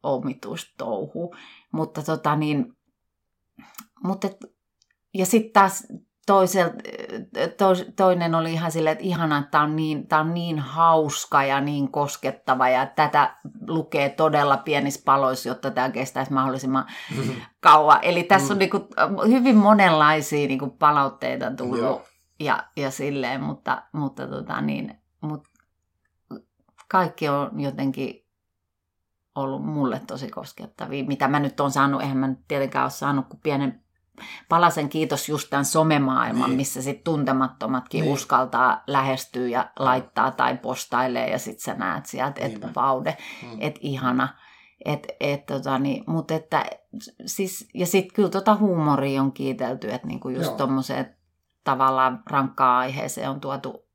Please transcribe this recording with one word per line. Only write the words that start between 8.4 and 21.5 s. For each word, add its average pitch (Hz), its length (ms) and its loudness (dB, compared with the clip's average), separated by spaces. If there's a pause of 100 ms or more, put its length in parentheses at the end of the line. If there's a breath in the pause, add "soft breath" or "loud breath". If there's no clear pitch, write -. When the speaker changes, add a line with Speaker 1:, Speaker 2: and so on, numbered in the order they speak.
Speaker 1:
ihan 165 180 -2
silleen, 156 200 0
että 156 120 -4
ihanaa, 165 360 0
että 143 120 -6
tää 151 100 4
on 151 140 0
niin, 156 320 -2
tää 156 120 4
on 160 140 0
niin 170 260 -4
hauska 151 840 2
ja 139 180 0
niin 143 300 -2
koskettava 131 800 -2
ja 127 160 2
tätä 147 500 2 (320)
lukee 151 420 0
todella 147 480 4
pienissä 143 480 -2
paloissa, 131 440 2
jotta 127 220 -6
tää 127 200 -2
kestäisi 131 420 -4
mahdollisimman 131 520 0 (400 loud breath)
Speaker 2:
<laughs> - 340 -8
Speaker 1:
kauan. 151 420 8
Eli 175 220 2
tässä 185 300 4
on 196 40 0
Speaker 2:
Mm. - 20 -2
Speaker 1:
niinku 190 280 0 (400)
hyvin 247 300 6
monenlaisia 156 880 6
niinku 131 220 -2
palautteita 135 840 0